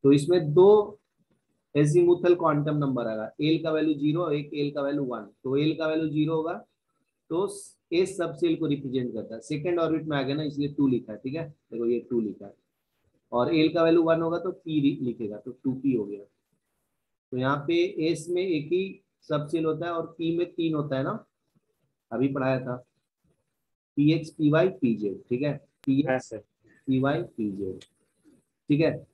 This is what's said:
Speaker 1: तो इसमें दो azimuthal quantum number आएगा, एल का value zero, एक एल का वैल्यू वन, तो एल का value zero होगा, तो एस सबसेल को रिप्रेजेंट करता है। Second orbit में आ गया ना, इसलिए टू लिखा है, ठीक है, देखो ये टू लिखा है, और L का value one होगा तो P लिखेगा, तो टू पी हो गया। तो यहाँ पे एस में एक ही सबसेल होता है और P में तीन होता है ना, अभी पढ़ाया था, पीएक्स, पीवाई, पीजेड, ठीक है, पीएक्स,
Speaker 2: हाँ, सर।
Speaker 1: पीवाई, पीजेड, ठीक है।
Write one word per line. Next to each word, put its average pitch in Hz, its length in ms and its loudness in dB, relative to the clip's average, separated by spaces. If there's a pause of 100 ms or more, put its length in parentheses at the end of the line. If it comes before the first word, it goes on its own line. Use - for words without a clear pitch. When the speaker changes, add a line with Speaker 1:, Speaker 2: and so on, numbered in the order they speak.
Speaker 1:
तो 139 100 8
इसमें 151 400 2
दो 202 460 6 (760)
azimuthal 175 640 4
quantum 151 400 0
number 127 300 -2
आएगा, 110 240 -6 (100)
एल 156 220 2
का 160 80 -2
value 156 240 2
zero, 156 360 0
एक 147 240 -4
एल 143 160 -2
का 143 100 -4
वैल्यू 143 240 -2
वन, 113 220 -8 (160)
तो 135 140 0
एल 156 180 2
का 156 120 -4
value 160 220 -2
zero 151 260 0
होगा, 160 180 -2 (800)
तो 185 160 0 (460)
एस 180 240 0
सबसेल 165 380 -2
को 156 120 -4
रिप्रेजेंट 131 460 -4
करता 110 220 -10
है। 113 60 -12
Second 170 380 -4
orbit 156 260 0
में 151 120 -2
आ 139 40 0
गया 135 140 -2
ना, 151 80 -4
इसलिए 143 300 -4
टू 139 140 2
लिखा 120 240 0
है, 104 60 -10
ठीक 135 180 -8
है, 165 140 -8 (220)
देखो 117 140 -4
ये 120 140 0 (100)
टू 120 100 0
लिखा 101 260 -6
है, 98 80 -18 (760)
और 123 240 0
L 156 180 4
का 170 100 2
value 165 200 6
one 160 180 2
होगा 165 180 -2
तो 180 140 -6
P 156 280 -4
लिखेगा, 113 560 -2
तो 123 160 -14
टू - 200 -6
पी 131 220 0
हो 107 100 0
गया। 101 180 -12 (1080)
तो 127 60 -4
यहाँ 135 200 0 (100)
पे 170 80 0 (320)
एस 160 220 -2
में 175 120 0
एक 160 240 -2
ही 185 360 -2 (280)
सबसेल 151 360 -2
होता 156 200 -2
है 175 80 -4
और 165 120 -4 (120)
P 165 200 -2
में 170 100 0
तीन 165 280 -2
होता 147 220 -2
है 135 60 -2
ना, 208 200 -4 (880)
अभी 120 160 0
पढ़ाया 131 320 0
था, 123 160 -6 (1200)
पीएक्स, 151 320 2
पीवाई, 160 420 4
पीजेड, 107 460 -2 (120)
ठीक 123 120 -2
है, 143 120 0 (320)
पीएक्स, 135 240 2
Speaker 2:
हाँ, 131 100 2
सर। 110 240 -12 (440)
Speaker 1:
पीवाई, 135 360 0
पीजेड, 98 600 -6 (840)
ठीक 147 120 4
है। 156 100 4 (220)